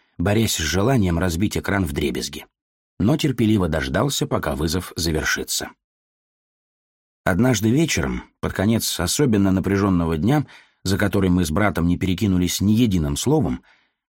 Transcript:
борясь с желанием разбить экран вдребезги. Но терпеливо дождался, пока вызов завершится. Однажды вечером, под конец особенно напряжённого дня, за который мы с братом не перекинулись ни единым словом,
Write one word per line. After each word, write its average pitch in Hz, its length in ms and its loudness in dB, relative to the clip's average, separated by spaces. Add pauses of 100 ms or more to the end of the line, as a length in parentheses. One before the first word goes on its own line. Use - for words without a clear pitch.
(180)
борясь 104 360 0
с - 40 -4
желанием 92 600 2
разбить 90 380 -2
экран 98 280 -2
вдребезги. - 640 -6 (520)
Но 120 180 2
терпеливо 110 520 2
дождался, 80 580 -2
пока 87 280 -4
вызов 80 420 -4
завершится. - 760 -4 (1500)
Однажды 110 460 2
вечером, 87 540 0 (160)
под - 120 -4
конец 110 460 0
особенно 101 540 2
напряжённого 95 640 2
дня, 123 300 0 (360)
за 95 160 0
который 95 320 0
мы 90 140 2
с 78 80 -4
братом 87 340 0
не 87 100 2
перекинулись 90 640 0
ни 98 120 2
единым 92 440 2
словом, 120 460 0 (500)